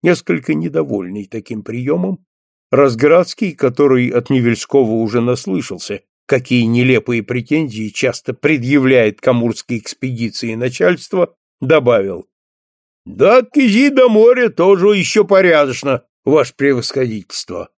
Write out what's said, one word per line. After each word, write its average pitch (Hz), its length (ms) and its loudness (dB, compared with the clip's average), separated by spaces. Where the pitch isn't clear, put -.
Несколько 165 520 -2
недовольный 131 720 -6
таким 110 360 -12
приёмом, 147 640 -6
Разградский, 143 800 2
который 127 560 0
от 120 220 -4
Невельского 120 640 0
уже 113 280 -2
наслышался, 120 840 -6
какие 123 380 0
нелепые 120 600 0
претензии 123 680 -4
часто 123 440 -6
предъявляет 131 880 2
к - 80 0
амурской 117 480 -2
экспедиции 113 760 -8
начальство, 170 840 -2
добавил: 117 680 0
«Да 196 320 2
от 233 140 0
Кизи 262 400 2
до 262 180 4
моря 233 400 4
тоже 196 480 2
ещё 196 300 0
порядочно, 147 800 2
ваше 139 300 0
превосходительство». 120 1200 -4